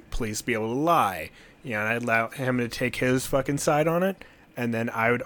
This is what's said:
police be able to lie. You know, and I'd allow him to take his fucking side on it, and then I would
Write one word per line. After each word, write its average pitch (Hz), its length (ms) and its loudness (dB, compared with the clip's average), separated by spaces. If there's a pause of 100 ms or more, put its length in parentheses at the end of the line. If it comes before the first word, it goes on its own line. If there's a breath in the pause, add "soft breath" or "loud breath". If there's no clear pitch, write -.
(100)
police 107 320 -4
be 117 120 0
able 110 200 -2
to 135 60 0
lie. 120 500 2 (320 loud breath)
You 131 120 -8
know, 107 60 0
and 107 80 0
I'd 120 140 -2
allow 113 280 2
him 127 280 -2
to 120 100 0
take 123 280 -4
his 127 300 2
fucking 143 320 0
side 151 280 2
on 170 160 2
it, 190 220 -2 (320 loud breath)
and 117 180 -2
then 117 160 -2
I 113 220 2
would 120 140 0